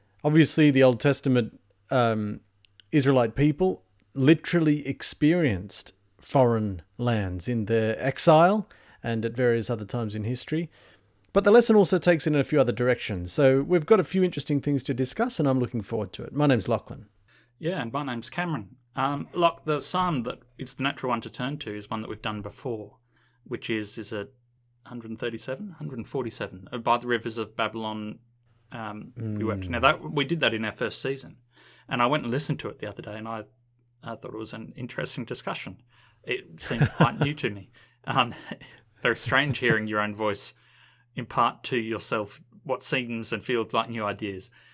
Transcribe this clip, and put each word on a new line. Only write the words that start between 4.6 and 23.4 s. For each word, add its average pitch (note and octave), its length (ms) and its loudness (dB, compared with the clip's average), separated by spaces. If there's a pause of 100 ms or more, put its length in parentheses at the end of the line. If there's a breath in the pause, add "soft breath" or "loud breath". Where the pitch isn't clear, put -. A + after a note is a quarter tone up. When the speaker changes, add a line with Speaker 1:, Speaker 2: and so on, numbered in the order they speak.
Speaker 1:
experienced C3+ 1040 0 (280)
foreign A2 640 2 (160)
lands G#2 480 -2
in A#2 180 -2
their A2 340 0
exile E3+ 680 4 (320 soft breath)
and A2+ 240 -2
at A2+ 100 -4
various A#2 360 2
other G#2+ 140 -6
times A2+ 280 -4
in G#2+ 100 -4
history. D#3 460 -4 (640 soft breath)
But G3 120 4
the G#3 60 6
lesson A3+ 240 8
also F#3+ 220 6
takes E3 300 4
it D3+ 80 2
in C#3+ 40 4
a C3+ 40 4
few D3 180 4
other A#2+ 120 4
directions. A2+ 600 -2
So C3+ 300 6
we've E3 240 2
got G#3+ 120 8
a E3 40 4
few F#3 200 0
interesting D3+ 380 0
things C#3+ 220 0
to C#3 100 -2
discuss, D#3 460 -2
and C#3+ 100 2
I'm C3 100 4
looking A#2+ 220 -2
forward G#2+ 320 -6
to - 100 -12
it. - 80 -14
My D3 140 2
name's A#2+ 240 4
Lachlan. - 380 -4 (540 soft breath)
Speaker 2:
Yeah, E3 200 -4
and A#2 100 -8
my C#3+ 120 -4
name's A#2+ 260 -6
Cameron. D#3 480 -6 (180)
Um, C#3+ 380 -2
Lach, E3+ 320 0
the D3+ 160 0
psalm F3 420 0
that B2 160 -8 (180)
it's - 180 -10
the C3+ 80 -6
natural C3+ 260 -2
one A#2 100 0
to A2+ 100 -10
turn C3+ 280 -6
to G#2+ 180 -8
is G2+ 140 -10
one A2 100 -4
that A2+ 100 -8
we've G#2+ 120 -10
done G#2+ 200 -6
before, G#2 580 -10 (440)